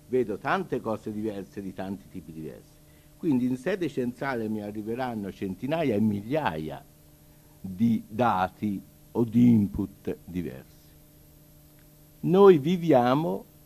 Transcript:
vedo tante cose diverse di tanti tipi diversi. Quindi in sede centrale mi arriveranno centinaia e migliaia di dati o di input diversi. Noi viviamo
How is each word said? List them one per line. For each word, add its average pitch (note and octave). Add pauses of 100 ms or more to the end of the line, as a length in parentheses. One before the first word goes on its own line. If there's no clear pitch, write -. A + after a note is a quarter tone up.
vedo A2
tante D3+
cose A2
diverse G#2
di F#2+
tanti F#2+
tipi E2+
diversi. C#2 (380)
Quindi B2+
in B2+
sede F3
centrale B2
mi G#2+
arriveranno G#2+
centinaia B2+
e G#2
migliaia G2+ (800)
di G#2+
dati G#2 (300)
o A2+
di A#2+
input -
diversi. C2+ (1400)
Noi F#3
viviamo D#3 (200)